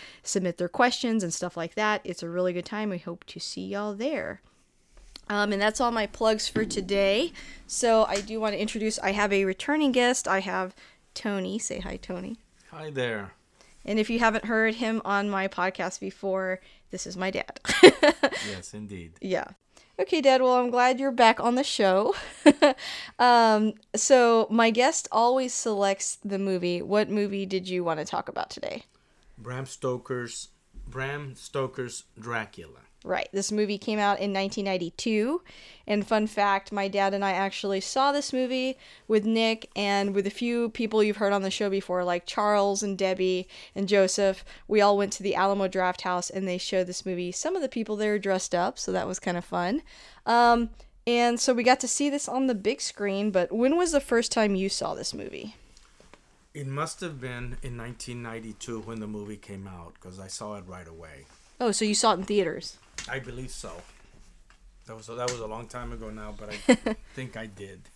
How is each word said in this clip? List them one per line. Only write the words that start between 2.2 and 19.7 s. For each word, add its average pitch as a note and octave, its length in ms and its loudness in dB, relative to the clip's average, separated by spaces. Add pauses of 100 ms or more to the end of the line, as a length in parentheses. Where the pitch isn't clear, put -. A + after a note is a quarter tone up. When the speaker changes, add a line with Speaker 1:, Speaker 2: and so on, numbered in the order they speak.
Speaker 1:
a E3+ 60 -8
really F3+ 240 0
good F3 140 -6
time. G#3+ 240 -6
We F#3 80 -4
hope F3 300 -12
to - 120 -16
see - 260 -8
y'all G3+ 280 -6
there. A#3 480 -6 (880)
Um, G#3 240 0
and G3 80 0
that's G#3+ 180 2
all A#3+ 120 2
my A3 140 0
plugs A3 440 0
for A3 160 0
today. G3 640 0 (340)
So A3+ 380 4
I - 160 0
do A3 220 -6
wanna G#3+ 160 -2
introduce, G#3+ 420 -2
I G3 140 0
have G#3 180 2
a G3 140 4
returning C#4+ 480 2
guest. B3 340 2
I F#3+ 140 2
have F#3 340 -4 (380)
Tony. G3 440 -4
Say - 220 -6
hi, F3+ 160 -8
Tony. F#3 400 -10 (360)
Speaker 2:
Hi D#3 180 -12
there. A#2 460 -4 (500)
Speaker 1:
And G#3 140 0
if G#3+ 100 0
you A3+ 100 0
haven't A3+ 240 2
heard A3 320 2
him A3+ 300 -2
on G3+ 240 0
my G3 180 -2
podcast F#3 540 -4
before, F#3+ 580 -4 (320)
this F3+ 160 -10
is F3+ 80 -12
my F#3 160 -2
dad. - 260 -8 (240)
<laughs> - 200 12 (480)
Speaker 2:
Yes, - 240 -12
indeed. F#2+ 480 -12
Speaker 1:
Yeah. F#3 240 -4 (540)